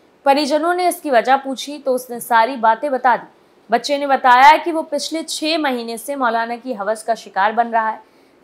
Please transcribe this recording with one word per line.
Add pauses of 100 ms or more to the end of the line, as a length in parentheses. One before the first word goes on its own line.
(260)
परिजनों
ने
इसकी
वजह
पूछी
तो
उसने
सारी
बातें
बता
दी। (440)
बच्चे
ने
बताया
कि
वो
पिछले
छह
महीने
से
मौलाना
की
हवस
का
शिकार
बन
रहा
है। (440)